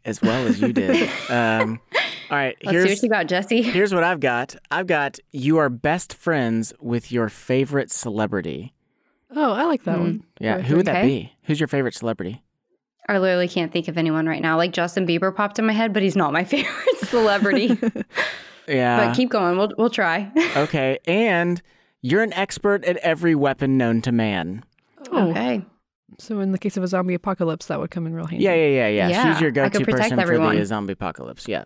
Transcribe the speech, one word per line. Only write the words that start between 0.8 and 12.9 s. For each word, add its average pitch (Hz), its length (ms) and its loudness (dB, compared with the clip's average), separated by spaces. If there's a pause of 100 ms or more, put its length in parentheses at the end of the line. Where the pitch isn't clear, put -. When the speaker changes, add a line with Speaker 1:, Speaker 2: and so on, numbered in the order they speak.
Speaker 2:
<laughs> - 100 -10
Speaker 1:
Um, - 500 0 (500)
all 147 80 -2
right, 135 260 -2
Speaker 2:
Let's 196 60 -4
see 175 60 2 (120)
Speaker 1:
here's, 202 120 0
Speaker 2:
what - 40 0
you 233 60 2
got, 196 180 0
Jesse. 202 340 0
Speaker 1:
here's 202 320 0
what 170 100 4
I've 175 160 2
got. 123 360 -2 (160)
I've 175 160 -2
got 147 320 0 (120)
you 147 260 2
are 147 120 4
best 147 440 -2
friends 117 680 -2
with 120 320 -4
your 117 180 0
favorite 131 640 -2
celebrity. 101 840 -4 (600)
Speaker 3:
Oh, 277 160 0
I 226 140 0
like 311 180 -2
that 175 140 -2
Speaker 2:
Hmm. 175 60 0
Speaker 3:
one. 170 200 -2 (160)
Speaker 1:
Yeah, 110 180 -2
Speaker 3:
Okay. 120 100 -4
Speaker 1:
who 147 100 2
would 185 80 4
that 175 120 0
Speaker 2:
Okay. 208 100 2
Speaker 1:
be? 120 260 -2 (100)
Who's 151 160 -2
your 151 80 0
favorite 135 280 -2
celebrity? 110 460 -6 (680)